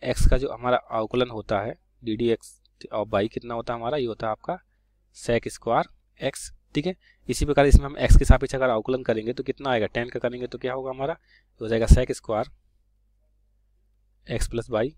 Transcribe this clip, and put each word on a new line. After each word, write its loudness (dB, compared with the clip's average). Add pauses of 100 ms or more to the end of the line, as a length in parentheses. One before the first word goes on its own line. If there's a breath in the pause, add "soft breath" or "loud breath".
एक्स 2
का 6
जो -4
हमारा 0
अवकलन -2
होता -4
है, -6 (300)
डी -4
डी 0
एक्स -4 (400)
of -6
y 0
कितना -12
होता -8
है -8
हमारा? -4
ये -4
होता -6
है -2
आपका -8 (600)
sec -2
square 0 (340)
x। -8 (260)
ठीक -2
है, -4 (340 soft breath)
इसी -2
प्रकार 4
इसमें 8
हम -12
x 8
के 4
सापेक्ष 4
अगर 2
अवकलन -2
करेंगे -2
तो -8
कितना -6
आएगा? 0
टेन -6
का -10
करेंगे -6
तो -12
क्या -8
होगा -8
हमारा? -6
ये -20
हो -8
जाएगा 0
sec 4
square -6 (1800)
x -4
प्लस -8
y। 0 (100)